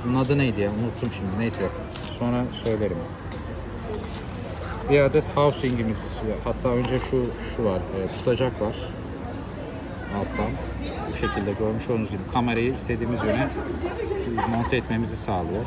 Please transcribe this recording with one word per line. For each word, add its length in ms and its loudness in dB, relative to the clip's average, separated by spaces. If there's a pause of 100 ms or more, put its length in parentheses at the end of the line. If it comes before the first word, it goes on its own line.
Bunun 200 4
adı 140 4
neydi 220 4
ya? 100 4
Unuttum 460 0
şimdi. 220 -2
Neyse. 300 0 (500)
Sonra 260 2 (200)
söylerim. 320 2 (1900)
Bir 100 8
adet 240 6 (100)
housing'imiz, 840 2 (280)
hatta 240 0
önce 300 2 (120)
şu, 160 2 (300)
şu 80 0
var, 140 4
e, 400 -2
tutacak 420 2
var. 140 0 (1400)
Alttan 360 0 (600)
bu 40 -4
şekilde 360 0
görmüş 380 0
olduğunuz 200 2
gibi 120 -2 (100)
kamerayı 420 2
istediğimiz 480 0
yöne 260 2 (1080)
monte 200 2
etmemizi 400 0
sağlıyor. 500 0